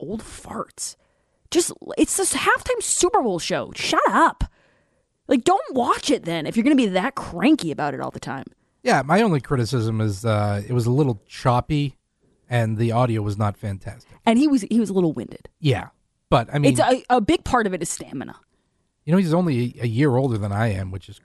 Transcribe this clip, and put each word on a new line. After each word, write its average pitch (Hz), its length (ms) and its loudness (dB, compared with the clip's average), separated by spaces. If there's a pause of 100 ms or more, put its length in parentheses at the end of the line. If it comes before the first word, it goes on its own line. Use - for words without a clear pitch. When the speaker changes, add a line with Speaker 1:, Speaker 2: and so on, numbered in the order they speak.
Speaker 1:
old 190 220 -10
farts?" - 760 -14 (540)
Just, 349 200 0 (280)
it's - 180 0
this 381 160 -2
halftime 480 500 -2
Super 359 400 0
Bowl 190 160 -2
show. 147 380 -4
Shut - 320 -4
up. 294 360 2 (840)
Like, - 160 2
don't 392 300 2
watch 262 360 0
it 233 140 0
then 165 220 -4
if 170 100 -6
you're 220 80 2
gonna 294 100 6
be 254 120 4
that 185 280 -2
cranky 185 560 0
about 139 220 -4
it 131 80 -8
all 131 100 -6
the - 80 -12
time. 131 280 -10 (360)
Speaker 2:
Yeah, 190 200 2
my 170 200 2
only 170 180 2
criticism 113 600 -2
is, 104 240 -2
uh, 104 420 0
it 123 60 -8
was 120 140 0
a 120 40 2
little 131 360 2
choppy 139 720 -2 (540)
and 113 260 0
the 113 160 0
audio 113 300 2
was 104 160 -4
not 104 180 -2
fantastic. - 560 -10 (140)
Speaker 1:
And 226 120 4
he 294 80 4
was, 277 240 2
he 220 100 2
was 202 100 0
a - 20 -4
little 180 200 2
winded. - 360 -12 (120)
Speaker 2:
Yeah, 160 280 0 (400)
but, 120 240 2
I 143 60 -2
mean, 143 140 4
Speaker 1:
It's 123 80 2
a, 254 280 2
a 247 120 4
big 294 240 0
part 233 220 2
of 185 60 -4
it 175 100 -6
is 170 60 -6
stamina. - 480 -12 (680)
Speaker 2:
You 151 80 -2
know, 185 60 6
he's 170 140 2
only 135 460 2
a, 120 60 -4
a - 20 0
year 120 300 2
older 131 200 2
than 101 160 -4
I 113 160 0
am, 95 220 -4
which 95 180 -12
is 104 160 -20